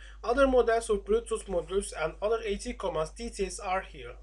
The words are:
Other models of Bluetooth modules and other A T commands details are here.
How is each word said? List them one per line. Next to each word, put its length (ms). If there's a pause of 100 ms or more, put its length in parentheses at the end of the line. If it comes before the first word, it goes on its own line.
(220)
Other 260
models 420
of 160
Bluetooth 400
modules 520
and 240
other 220
A 140
T 160
commands 380
details 480
are 220
here. 420